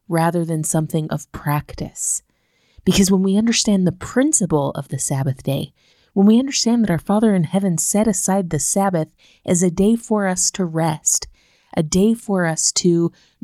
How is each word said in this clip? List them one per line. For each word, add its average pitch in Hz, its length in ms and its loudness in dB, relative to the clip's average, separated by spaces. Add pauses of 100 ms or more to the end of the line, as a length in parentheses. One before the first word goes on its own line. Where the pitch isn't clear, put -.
rather 170 360 0
than 160 200 -4
something 156 460 -2
of - 220 -8
practice. - 880 -6 (640)
Because 185 280 2
when 190 120 2
we 196 140 2
understand 220 480 2
the 165 60 2
principle 170 800 0
of - 180 -10
the 135 100 -6
Sabbath 135 440 -4
day, 143 300 -4 (400)
when 196 120 4
we 220 140 6
understand 240 440 0
that 190 60 0
our 170 80 2
Father 208 380 2
in 175 80 2
heaven 185 340 0
set 214 300 0
aside 190 420 -2
the 156 100 -4
Sabbath 185 500 0 (360)
as 175 160 2
a 185 80 2
day 190 260 2
for 214 320 -2
us 185 240 -2
to 185 140 -4
rest, 160 640 -2 (480)
a 165 80 -8
day 185 300 2
for 190 320 -2
us 160 260 -2
to 170 400 2 (320)